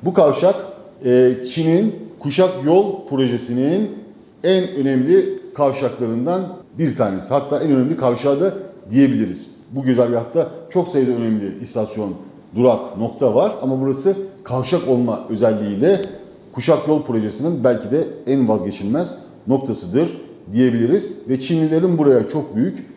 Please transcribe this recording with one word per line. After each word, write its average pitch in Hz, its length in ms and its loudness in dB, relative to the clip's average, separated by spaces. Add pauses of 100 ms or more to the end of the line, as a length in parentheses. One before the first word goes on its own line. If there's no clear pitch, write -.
Bu 175 120 -2
kavşak, 175 400 4 (500)
e, 127 300 6 (100)
Çin'in 170 500 0 (240)
Kuşak 143 460 0
Yol 190 420 2
projesinin 131 840 0 (540)
en 185 240 2
önemli 139 720 2 (140)
kavşaklarından 131 880 -2 (360)
bir 147 180 0
tanesi. 98 380 -2
Hatta 139 260 0
en 160 100 0
önemli 135 260 2
kavşağı 135 440 0
da 190 140 0 (360)
diyebiliriz. 110 600 2 (200)
Bu 135 120 -6
güzergahta 123 680 2 (220)
çok 175 180 0
sayıda 131 220 0
önemli 110 520 -2
istasyon, 107 520 -6 (420)
durak, 110 420 2
nokta 113 360 0
var 190 180 2 (100)
ama 131 180 -2
burası 135 360 0 (280)
kavşak 127 440 -2
olma 120 400 2
özelliğiyle 110 760 2 (480)
Kuşak 151 360 0
Yol 151 140 2
projesinin 117 640 -4
belki - 260 2
de 151 160 0 (200)
en 131 220 2
vazgeçilmez 104 680 -2 (280)
noktasıdır 131 680 -2 (360)
diyebiliriz. 123 640 2 (140)
Ve 131 120 0
Çinlilerin 160 580 2
buraya 135 300 4
çok 107 280 -6
büyük 139 300 -2 (100)